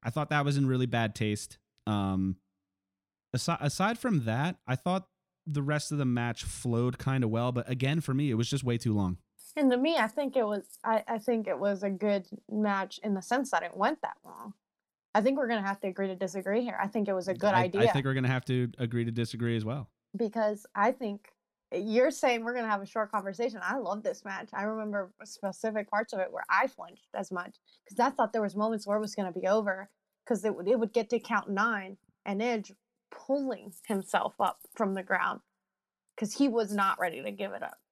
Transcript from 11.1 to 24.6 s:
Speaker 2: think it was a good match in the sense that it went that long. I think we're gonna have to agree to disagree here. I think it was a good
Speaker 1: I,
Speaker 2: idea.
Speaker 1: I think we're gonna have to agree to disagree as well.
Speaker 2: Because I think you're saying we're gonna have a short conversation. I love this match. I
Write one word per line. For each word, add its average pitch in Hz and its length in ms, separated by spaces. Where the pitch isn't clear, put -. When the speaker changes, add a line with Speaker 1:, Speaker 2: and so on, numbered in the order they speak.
Speaker 2:
think 220 300
it 160 100
was 196 240
a 202 80
good 196 380
match 202 540
in 208 120
the 190 80
sense 247 280
that 170 140
it 170 120
went 226 260
that - 220
long. 202 300
I 214 100
think 269 160
we're 262 100
gonna 214 180
have 196 140
to 202 80
agree 196 180
to 190 80
disagree 190 480
here. 240 180
I 202 60
think 208 220
it 196 60
was 180 120
a 185 80
good 196 180
Speaker 1:
I, 180 120
Speaker 2:
idea. 185 180
Speaker 1:
I 117 60
think 131 160
we're 135 100
gonna 131 140
have 127 160
to 127 340
agree 120 260
to 117 60
disagree 117 460
as 110 80
well. 117 260
Speaker 2:
Because 214 500
I 208 160
think 214 400
you're 226 400
saying 240 320
we're 240 100
gonna 233 140
have 202 140
a 196 40
short 214 240
conversation. 208 500
I 190 180
love 208 260
this 185 200
match. 196 280
I - 100